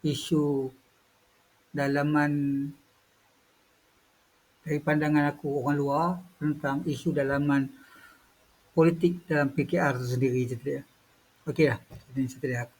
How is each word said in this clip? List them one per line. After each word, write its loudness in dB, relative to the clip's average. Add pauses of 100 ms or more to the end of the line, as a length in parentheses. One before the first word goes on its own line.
isu 0 (1040)
dalaman 2 (2000)
dari -4
pandangan 2
aku -4
orang 0
luar 0 (280)
tentang -2
isu -2
dalaman 0 (1040)
politik 2
dalam 0
P 0
K -2
R 0
tu -4
sendiri 2
je -6
dia. -6 (640)
Okey 4
lah, -4 (320)
ini -2
cerita -8
dia. -6 (120)